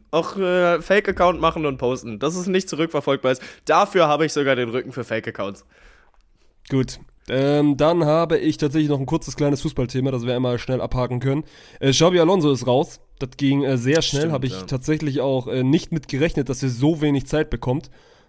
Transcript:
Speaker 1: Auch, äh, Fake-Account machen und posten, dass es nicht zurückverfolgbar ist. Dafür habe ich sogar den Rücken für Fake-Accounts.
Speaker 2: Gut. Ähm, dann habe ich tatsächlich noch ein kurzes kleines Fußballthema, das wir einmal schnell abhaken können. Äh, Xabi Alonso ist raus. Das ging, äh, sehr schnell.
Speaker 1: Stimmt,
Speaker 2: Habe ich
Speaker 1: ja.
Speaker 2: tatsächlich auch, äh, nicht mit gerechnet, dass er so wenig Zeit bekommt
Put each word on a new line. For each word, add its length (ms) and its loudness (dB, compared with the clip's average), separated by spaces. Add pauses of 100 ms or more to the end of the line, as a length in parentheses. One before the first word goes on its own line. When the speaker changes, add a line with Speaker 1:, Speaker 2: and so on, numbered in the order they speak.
(120)
Speaker 1:
Auch, 260 0
äh, 440 2
Fake-Account 580 2
machen 260 0
und 120 -2
posten, 420 -4
dass 160 -2
es 120 -6
nicht 200 0
zurückverfolgbar 680 0
ist. 80 -4 (220)
Dafür 440 4
habe 180 2
ich 80 -2
sogar 240 2
den 120 -2
Rücken 220 -4
für 140 -8
Fake-Accounts. 600 -6 (1040)
Speaker 2:
Gut. 300 -2 (300)
Ähm, 460 2
dann 300 2
habe 320 2
ich 200 0
tatsächlich 320 0
noch 120 0
ein 40 -6
kurzes 300 -4
kleines 260 0
Fußballthema, 500 -2
das 140 -4
wir 80 -2
einmal 260 -2
schnell 200 -4
abhaken 400 -4
können. 240 -2 (360)
Äh, 120 2
Xabi 280 4
Alonso 320 4
ist 160 -2
raus. 340 0 (180)
Das 160 -8
ging, 280 2
äh, 140 2
sehr 240 2
schnell. 200 -2
Speaker 1:
Stimmt, 120 0
Speaker 2:
Habe 120 -4
ich 80 -4
Speaker 1:
ja. 80 -8
Speaker 2:
tatsächlich 580 -4
auch, 280 -2
äh, 160 -2
nicht 280 2
mit 160 -6
gerechnet, 400 -2
dass 160 -6
er 60 0
so 320 0
wenig 240 0
Zeit 240 -2
bekommt 400 -4 (400)